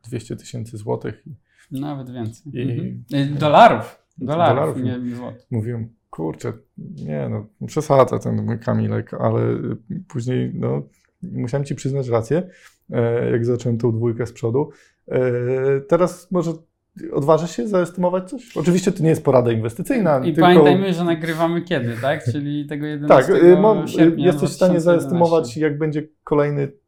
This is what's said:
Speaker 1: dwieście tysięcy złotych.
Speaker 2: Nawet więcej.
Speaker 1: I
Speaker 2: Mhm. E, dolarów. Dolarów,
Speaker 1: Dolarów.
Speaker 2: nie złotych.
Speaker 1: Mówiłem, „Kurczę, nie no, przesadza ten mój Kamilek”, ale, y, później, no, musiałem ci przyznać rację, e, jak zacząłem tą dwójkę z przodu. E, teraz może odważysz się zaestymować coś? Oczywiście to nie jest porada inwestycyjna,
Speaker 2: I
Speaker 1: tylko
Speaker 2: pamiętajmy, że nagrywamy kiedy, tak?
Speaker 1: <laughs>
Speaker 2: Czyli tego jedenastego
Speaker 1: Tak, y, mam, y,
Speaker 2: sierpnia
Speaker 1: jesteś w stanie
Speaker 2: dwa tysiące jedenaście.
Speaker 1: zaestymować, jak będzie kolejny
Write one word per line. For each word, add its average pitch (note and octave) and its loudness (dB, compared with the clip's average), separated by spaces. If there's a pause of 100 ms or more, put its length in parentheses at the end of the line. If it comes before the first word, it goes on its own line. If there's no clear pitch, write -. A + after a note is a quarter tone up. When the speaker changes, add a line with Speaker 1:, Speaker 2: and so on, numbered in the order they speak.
Speaker 1:
dwieście A#2+ -10
tysięcy A2+ -14
złotych. A#2 -8 (480)
Speaker 2:
Nawet C3+ -10
więcej. B2 -10
Speaker 1:
I B2 -6
Speaker 2:
Mhm. B2 -6 (100)
E, C#3+ -2
dolarów. D3+ 6 (180)
Dolarów, D3 2 (200)
Speaker 1:
Dolarów. C3 -4 (220)
Speaker 2:
nie A#2+ -8
złotych. A#2+ -14
Speaker 1:
Mówiłem, A#2 -6 (200)
„Kurczę, D3+ -8 (240)
nie D3 -8
no, A2 -10
przesadza C3+ 2
ten A2 -4
mój A2+ -4
Kamilek”, A2 -4
ale, A#2 0 (100)
y, A#2 -6 (300)
później, B2 -6
no, C3 -6 (420)
musiałem C3 -6
ci C#3+ -6
przyznać C3+ -6
rację, A#2+ -2 (420)
e, A#2+ 0
jak A#2 0
zacząłem A#2+ -2
tą A#2 0
dwójkę A#2 -2
z - -16
przodu. C3 -4 (380)
E, C3 -2 (600)
teraz E3+ -2
może E3+ -2 (640)
odważysz D#3 2
się A#3+ -4
zaestymować F3+ -2
coś? - -12
Oczywiście F3+ 2
to - -4
nie D#3+ 4
jest D#3+ 0
porada B2 4
inwestycyjna, D3 0
Speaker 2:
I E3 -2
Speaker 1:
tylko D#3+ 2
Speaker 2:
pamiętajmy, F3 6
że E3+ -2
nagrywamy E3 -2
kiedy, B2 -4
tak? D3 -2
Speaker 1:
<laughs> A#2+ 0
Speaker 2:
Czyli D3 -6
tego D3 -8
jedenastego D3 4
Speaker 1:
Tak, E3+ 8
y, F3+ 10
mam, G3+ 4
y, - -6
Speaker 2:
sierpnia D#3+ 4
Speaker 1:
jesteś F3+ 2
w - -6
stanie F#3 2
Speaker 2:
dwa F3 2
tysiące E3+ 2
jedenaście. E3 2
Speaker 1:
zaestymować, E3 2
jak D3+ 0
będzie D3+ -4 (160)
kolejny D3 0 (260)